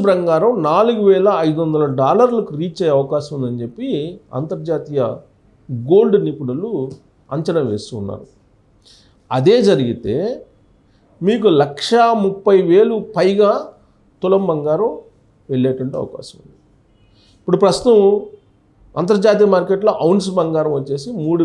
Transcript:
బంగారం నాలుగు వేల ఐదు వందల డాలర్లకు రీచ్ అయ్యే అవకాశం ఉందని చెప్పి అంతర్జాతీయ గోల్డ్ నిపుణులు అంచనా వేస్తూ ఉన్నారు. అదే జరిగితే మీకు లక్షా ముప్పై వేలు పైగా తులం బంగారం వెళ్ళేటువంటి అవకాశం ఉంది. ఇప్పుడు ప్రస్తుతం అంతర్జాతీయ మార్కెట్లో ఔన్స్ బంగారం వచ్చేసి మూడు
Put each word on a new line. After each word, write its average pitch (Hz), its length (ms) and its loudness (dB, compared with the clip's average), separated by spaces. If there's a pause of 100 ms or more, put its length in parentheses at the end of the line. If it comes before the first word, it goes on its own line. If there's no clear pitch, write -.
బంగారం 185 560 2
నాలుగు 208 480 2
వేల 190 180 4 (200)
ఐదు 156 140 -2
వందల 156 220 0 (160)
డాలర్లకు 214 600 2
రీచ్ 175 220 -8
అయ్యే 156 140 2
అవకాశం 143 400 -4
ఉందని 123 260 -6
చెప్పి 165 260 -10 (500)
అంతర్జాతీయ 156 640 -6 (880)
గోల్డ్ 208 340 4
నిపుణులు 147 460 -6 (640)
అంచనా 160 340 -2
వేస్తూ 139 320 -8
ఉన్నారు. 98 260 -12 (1120)
అదే 175 180 4 (120)
జరిగితే 123 480 0 (1120)
మీకు 214 200 2 (140)
లక్షా 226 420 0 (200)
ముప్పై 196 320 2 (160)
వేలు 220 260 4 (180)
పైగా 196 360 2 (720)
తులం 190 280 0
బంగారం 156 420 -2 (580)
వెళ్ళేటువంటి 131 520 -2
అవకాశం - 400 -14
ఉంది. - 140 -20 (840)
ఇప్పుడు 180 240 0
ప్రస్తుతం 220 340 4 (1040)
అంతర్జాతీయ 202 560 4
మార్కెట్లో 190 360 0 (180)
ఔన్స్ 190 200 0 (120)
బంగారం 156 380 -2
వచ్చేసి 139 300 -8 (140)
మూడు 165 200 0